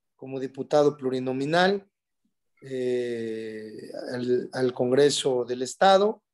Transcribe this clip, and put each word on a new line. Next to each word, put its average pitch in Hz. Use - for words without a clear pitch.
como 135
diputado 139
plurinominal, 139
eh, 117
al, 123
al 127
Congreso 131
del 123
Estado. 190